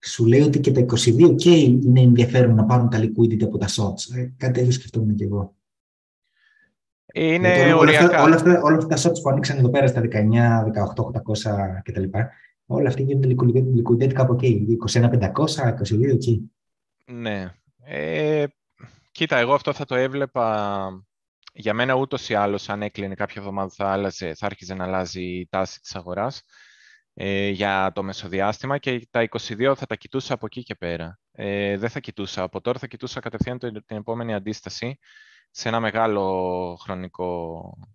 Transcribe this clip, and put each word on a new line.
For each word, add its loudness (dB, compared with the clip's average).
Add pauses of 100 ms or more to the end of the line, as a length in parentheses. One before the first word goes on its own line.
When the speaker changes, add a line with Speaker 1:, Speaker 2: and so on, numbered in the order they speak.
Speaker 1:
σου 0
λέει 6
ότι 2
και 2
τα 2
είκοσι 2
δύο 8
K 0
είναι 6
ενδιαφέρον 6
να 4
πάρουν 2
τα 0
liquidity 2
από -4
τα -2
shorts. -6
Ε, -6
κάτι -2
τέτοιο 2
σκεφτόμουν -2
κι -4
εγώ. -4 (1600)
Speaker 2:
Είναι 2
Speaker 1:
Γιατί 6
όλα, 6
όλα 8
αυτά, 6
Speaker 2:
οριακά. 6
Speaker 1:
όλα 8
αυτά, 4
όλα 4
αυτά -2
τα 0
shorts 0
που 0
ανοίξαν -2
εδώ 4
πέρα 2
στα 0
δεκαεννιά, 2
δεκαοκτώ, -2
οκτακόσια -4
και -14
τα -6
λοιπά, -4 (360)
όλα 0
αυτά -2
γίνονται 2
liquidate, 2
liquidate 2
κάπου 2
εκεί, 0
είκοσι 0
ένα 4
πεντακόσια, 0
είκοσι -2
δύο 2
εκεί. -2 (540)
Speaker 2:
Ναι. -10 (300)
Ε, -4 (680)
κοίτα, -2
εγώ 2
αυτό -2
θα -8
το -6
έβλεπα... -4 (480)
Για -4
μένα 0
ούτως -4
ή -4
άλλως, -2
αν -6
έκλεινε -10
κάποια -10
εβδομάδα, -8
θα -4
άλλαζε, -4
θα -12
άρχιζε -10
να -8
αλλάζει -6
η -10
τάση -8
της -18
αγοράς, -10 (720)
ε, -4
για -2
το -8
μεσοδιάστημα -6
και -8
τα -2
είκοσι -6
δύο 0
θα -14
τα -8
κοιτούσα -8
από -10
εκεί -14
και -14
πέρα. -10 (120)
Ε, -6
δεν -6
θα -10
κοιτούσα -12
από -8
τώρα, -6
θα -14
κοιτούσα -14
κατευθείαν -8
το, -10
την -14
επόμενη -8
αντίσταση -10 (540)
σε -10
ένα -2
μεγάλο -2
χρονικό -10 (340)